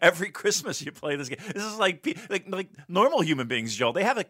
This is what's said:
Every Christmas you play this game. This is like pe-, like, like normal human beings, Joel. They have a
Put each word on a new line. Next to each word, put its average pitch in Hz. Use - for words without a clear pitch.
Every 175
Christmas 202
you 147
play 147
this 143
game. 135
This 202
is 214
like 190
pe-, -
like, 196
like 190
normal 233
human 147
beings, 113
Joel. 117
They 190
have 247
a 208